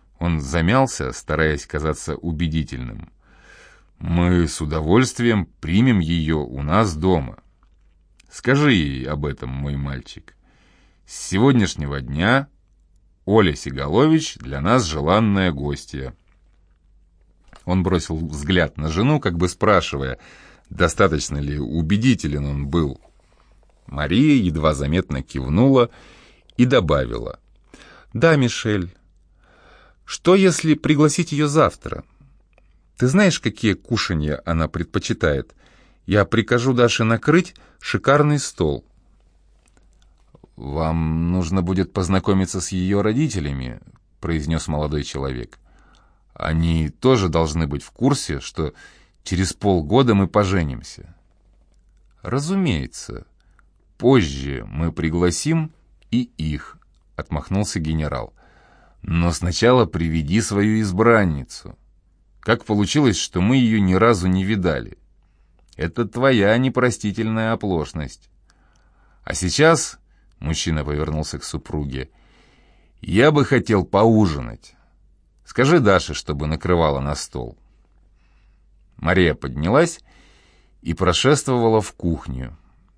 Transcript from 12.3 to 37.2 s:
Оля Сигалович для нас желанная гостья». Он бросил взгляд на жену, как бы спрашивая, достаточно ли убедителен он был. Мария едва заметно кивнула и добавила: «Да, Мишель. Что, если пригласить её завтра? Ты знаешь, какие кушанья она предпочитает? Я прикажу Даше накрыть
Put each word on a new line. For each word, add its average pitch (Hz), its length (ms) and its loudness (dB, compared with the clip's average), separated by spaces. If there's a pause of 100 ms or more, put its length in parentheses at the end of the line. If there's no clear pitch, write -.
Оля 98 300 4
Сигалович 101 800 0
для 67 240 -8
нас 110 240 2
желанная 92 640 2
гостья». 69 640 -8 (1500)
Он 92 160 2
бросил 85 340 0
взгляд 78 640 -2
на 76 120 -2
жену, 120 300 2
как 87 200 -4
бы 87 100 2
спрашивая, 80 720 0 (500)
достаточно 80 680 0
ли 71 180 -4
убедителен 78 880 0
он 71 220 -4
был. 71 340 -2 (840)
Мария 104 540 2
едва 78 320 0
заметно 71 480 -2
кивнула 104 680 2 (640)
и 123 100 4
добавила: 71 760 0 (760)
«Да, 156 220 2
Мишель. 107 600 -2 (1080)
Что, - 300 2
если 165 400 4
пригласить 151 580 2
её 147 140 0
завтра? - 560 -2 (920)
Ты 123 100 2
знаешь, 180 320 4
какие 110 340 -2
кушанья 78 720 -4
она 82 240 0
предпочитает? 82 840 -2 (500)
Я 104 180 4
прикажу 120 500 0
Даше 120 300 2
накрыть 131 500 0 (260)